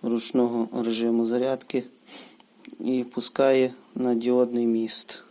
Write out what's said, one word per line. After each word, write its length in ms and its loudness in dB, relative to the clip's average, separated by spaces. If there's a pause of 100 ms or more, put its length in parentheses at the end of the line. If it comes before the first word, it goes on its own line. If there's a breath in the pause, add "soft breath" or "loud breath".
ручного 800 0
режиму 420 0
зарядки, 580 -2 (960 loud breath)
і 240 -2
пускає 720 2 (220)
на 200 0
діодний 520 2
міст. 640 0